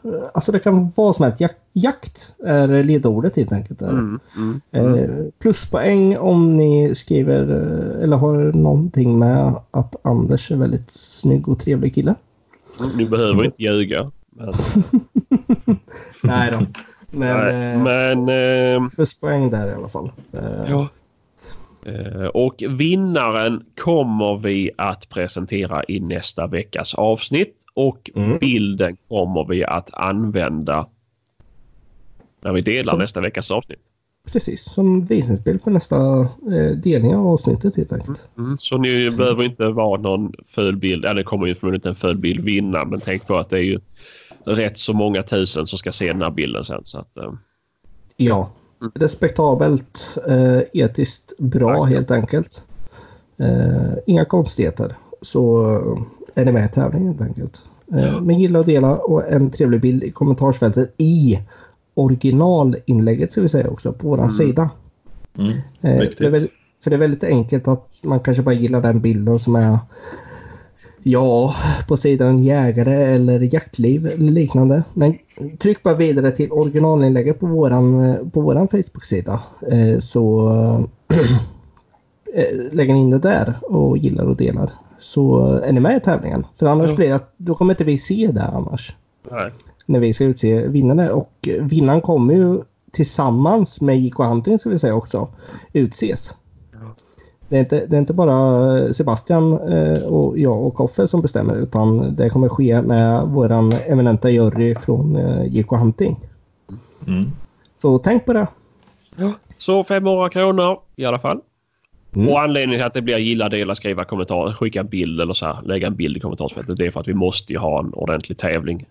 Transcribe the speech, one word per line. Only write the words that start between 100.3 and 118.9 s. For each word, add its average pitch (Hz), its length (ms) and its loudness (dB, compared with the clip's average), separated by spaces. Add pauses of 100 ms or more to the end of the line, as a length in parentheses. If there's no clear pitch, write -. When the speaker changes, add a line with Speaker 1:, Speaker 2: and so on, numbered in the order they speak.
Speaker 1:
jag 123 280 2
och - 80 -4
Koffe - 340 -2
som 170 140 0
bestämmer, 107 320 -2
utan 117 640 0
det 113 140 2
kommer 131 180 2
ske 120 340 2
med 117 460 2
våran 113 440 2
eminenta 123 580 2
jury 117 440 2
från, 147 420 0
eh, - 300 -2
J 110 160 0
K 123 140 0
Hunting. 117 440 0 (880)
Speaker 3:
Mm. 92 180 -2 (580)
Speaker 1:
Så 131 160 4
tänk 233 260 2
på 247 80 0
det. 208 140 0 (720)
Speaker 2:
Ja. 196 160 -4 (260)
Så 190 260 0
femhundra 190 440 0
kronor 185 500 0 (180)
i 131 80 -8
alla 123 140 0
fall. 156 220 -4 (760)
Speaker 1:
Mm. 104 140 2
Speaker 2:
Och 143 120 2
anledningen 139 380 0
till 123 80 0
att 120 80 -6
det 127 80 -4
blir 117 160 0
gilla, 113 300 0
dela, 101 260 -2
skriva 90 300 -6
kommentar, 90 480 -4
skicka 107 280 -4
en 104 80 -8
bild 85 320 -4
eller 85 140 -2
så 80 120 -6
här, 78 160 -8
lägga 92 240 -4
en 101 100 -4
bild 73 200 -4
i - 40 -8
kommentarsfältet, - 560 -8
det 90 100 -2
är 87 40 -2
för - 100 -10
att - 80 -8
vi 95 60 -4
måste 92 380 -2
ju 80 60 -4
ha 76 220 -2
en - 140 -8
ordentlig 82 440 -6
tävling. 82 520 -4